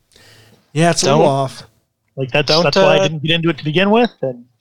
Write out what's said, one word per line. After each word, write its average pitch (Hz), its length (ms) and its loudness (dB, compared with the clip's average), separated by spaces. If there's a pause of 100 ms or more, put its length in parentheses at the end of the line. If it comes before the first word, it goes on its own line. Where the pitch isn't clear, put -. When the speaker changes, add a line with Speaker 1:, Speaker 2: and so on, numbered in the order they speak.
(720)
Speaker 1:
Yeah, 165 180 2
it's - 120 -2
a - 40 0
Speaker 2:
Don't 143 120 2
Speaker 1:
little 151 140 4
off. 135 300 -6 (520)
Speaker 3:
Like, 135 160 -8
that's, 147 160 0
Speaker 2:
Don't, 165 160 2
Speaker 3:
that's - 120 0
why 190 200 4
I 147 40 2
Speaker 2:
uh, - 40 0
Speaker 3:
didn't 156 180 -4
get 165 140 -2
into 165 140 -2
it 151 100 -4
to - 40 -14
begin 175 280 0
with, 226 180 2 (140)
and 123 200 -8 (180)